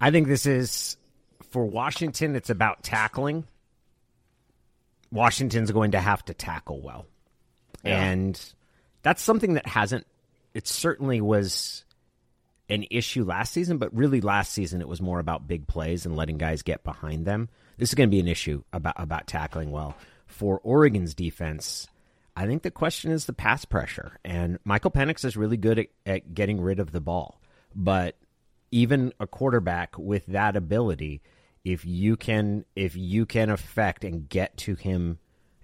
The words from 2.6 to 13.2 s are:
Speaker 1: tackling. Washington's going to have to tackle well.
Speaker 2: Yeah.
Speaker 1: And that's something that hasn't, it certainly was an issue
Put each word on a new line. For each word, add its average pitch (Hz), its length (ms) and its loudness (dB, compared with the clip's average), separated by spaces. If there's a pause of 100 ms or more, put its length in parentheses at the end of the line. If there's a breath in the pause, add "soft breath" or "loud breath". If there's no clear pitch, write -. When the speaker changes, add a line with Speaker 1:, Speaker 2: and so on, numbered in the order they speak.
Speaker 1:
tackling. 139 600 -2 (1700)
Washington's 117 640 2
going 107 180 4
to 98 100 2
have 98 260 0
to - 80 -10
tackle 78 460 -10
well. 65 240 -14 (800)
Speaker 2:
Yeah. 98 160 2 (100)
Speaker 1:
And 95 300 0 (600)
that's - 180 4
something 214 340 4
that - 120 0
hasn't, 110 400 0 (480)
it 107 140 -8
certainly 135 520 0
was 104 640 0 (840)
an 104 200 0
issue 117 340 -2